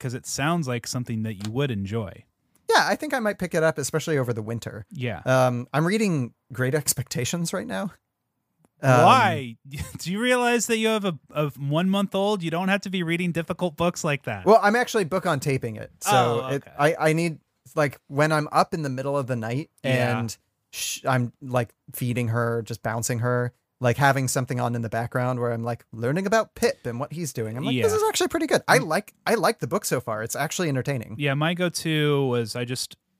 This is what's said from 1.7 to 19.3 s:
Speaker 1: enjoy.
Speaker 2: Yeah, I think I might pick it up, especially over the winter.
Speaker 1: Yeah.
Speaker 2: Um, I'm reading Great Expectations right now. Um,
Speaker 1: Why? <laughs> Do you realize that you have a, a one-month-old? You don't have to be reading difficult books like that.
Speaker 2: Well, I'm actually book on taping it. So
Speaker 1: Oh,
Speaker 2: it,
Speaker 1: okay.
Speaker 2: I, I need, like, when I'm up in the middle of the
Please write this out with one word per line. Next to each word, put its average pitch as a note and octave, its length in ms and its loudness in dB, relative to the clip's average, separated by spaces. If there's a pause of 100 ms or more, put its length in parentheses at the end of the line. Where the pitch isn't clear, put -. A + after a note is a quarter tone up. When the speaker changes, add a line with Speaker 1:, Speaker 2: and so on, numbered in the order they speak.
Speaker 1:
enjoy. G2+ 540 -6 (440)
Speaker 2:
Yeah, E4+ 200 6
I G3 80 2
think D4 180 -4
I B3+ 60 0
might G#3 180 -2
pick F#3 160 -6
it E3 80 4
up, D#3+ 160 2
especially D3+ 400 -2
over B2 140 0
the A2 100 -4
winter. A2 480 -8
Speaker 1:
Yeah. B2 340 -6
Speaker 2:
Um, B2+ 480 2
I'm D#3+ 140 2
reading F3+ 480 0 (180)
Great B2+ 220 0
Expectations D3+ 760 -2
right F#3+ 160 -6
now. G3 240 -6 (880)
Um, B2+ 260 6
Speaker 1:
Why? F3 500 6 (220)
<laughs> - 200 -10
Do E3 140 -6
you G3+ 80 -2
realize A#3+ 480 2
that A3+ 80 2
you A3 100 0
have G#3+ 180 2
a, E3+ 140 -2 (140)
a D3+ 160 0 (100)
one-month-old? F#3+ 880 0
You D#3 80 -2
don't F3+ 160 -2
have G3 140 2
to G3 80 -10
be F#3 120 -2
reading E3+ 300 0
difficult E3 440 -4
books F3 280 0
like C#3+ 180 0
that. G2+ 240 -4
Speaker 2:
Well, G#3 160 8
I'm G#3 140 4
actually A#3+ 260 0
book F3+ 240 -2
on D3+ 140 0
taping B2 340 -2
it. A2 160 -12 (100)
So A#2+ 440 2
Speaker 1:
Oh, - 40 -8
Speaker 2:
it, C#3 140 -2
Speaker 1:
okay. - 160 -20
Speaker 2:
I, D3+ 160 4 (140)
I D#3 40 4
need, E3 260 0 (360)
like, D3 320 0
when D3 240 2
I'm D3+ 220 2
up - 220 4
in E3 80 -4
the C#3+ 60 -2
middle C3 300 -2
of C3 80 -2
the B2+ 80 -2